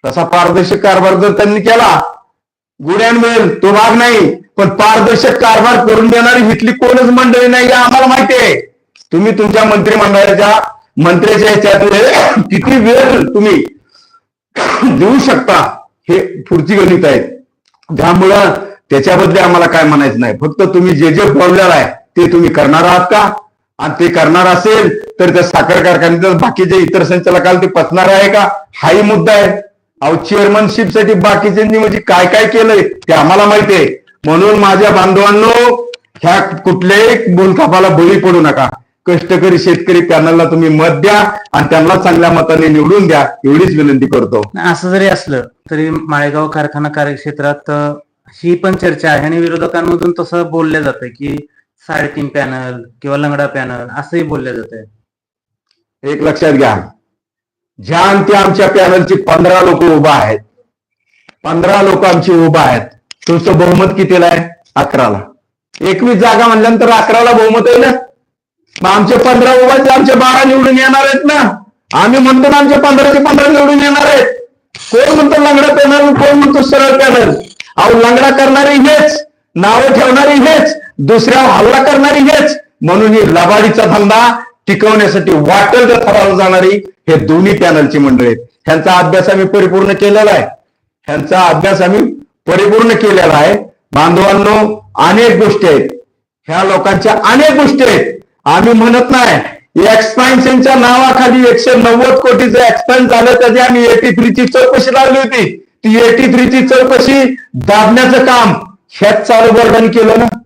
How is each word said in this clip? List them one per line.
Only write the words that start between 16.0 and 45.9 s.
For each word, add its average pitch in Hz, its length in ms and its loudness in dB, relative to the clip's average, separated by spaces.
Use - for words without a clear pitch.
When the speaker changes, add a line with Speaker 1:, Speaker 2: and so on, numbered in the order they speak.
Speaker 1:
हे 175 320 -4
पुढची 165 340 -4
गणित 185 300 2
आहेत. 131 180 0
त्यामुळं 185 600 0
त्याच्याबद्दल 175 480 0
आम्हाला 175 280 0
काय 165 160 0
म्हणायचं 143 380 0
नाही, 117 200 -2
फक्त 151 220 -4
तुम्ही 180 340 0
जे 156 160 0
जे 175 100 0
बोललेलं 180 500 0
आहे 139 200 -2
ते - 400 -4
तुम्ही 170 180 2
करणार 151 320 0
आहात 180 240 0
का, 214 260 0
आणि 147 220 -8
ते 170 80 2
करणार 170 380 0
असेल 190 580 0
तर 180 140 0
त्या 180 80 2
साखर 175 400 -2
कारखान्याचं 170 540 0
बाकीचे 185 400 -2
इतर 180 280 0
संचालकाला 180 580 0
ते 190 40 -2
पचणार 180 420 -2
आहे 196 240 2
का, 202 160 0
हाही 170 200 2
मुद्दा 208 300 0
आहे. 202 420 -2
अहो, 151 160 -2
चेअरमनशिपसाठी 202 1000 -2
बाकीच्यांनी 208 640 0
म्हणजे 208 220 -2
काय 180 260 0
काय 214 180 2
केलंय 220 440 0
ते - 240 -6
आम्हाला 160 320 2
माहिती 202 300 0
आहे. 139 300 -2
म्हणून 175 300 2
माझ्या 202 360 2
बांधवांनो, 202 1000 0
ह्या 180 180 0
कुठल्याही 185 960 0
बोलकापाला 185 540 2
बळी 170 300 2
पडू 175 220 2
नका. 139 300 0
कष्टकरी 175 520 0
शेतकरी 175 420 0
पॅनलला 165 440 0
तुम्ही 165 240 0
मत 156 200 2
द्या 202 480 0
आणि 143 180 -2
त्यांना 160 260 2
चांगल्या 170 360 0
मताने 160 360 0
निवडून 160 380 2
द्या, 147 220 0
एवढीच 156 240 2
विनंती 143 380 0
करतो. 107 440 -4
Speaker 2:
असं 175 180 -6
जरी 190 160 0
असलं 143 360 -4
तरी 156 200 -6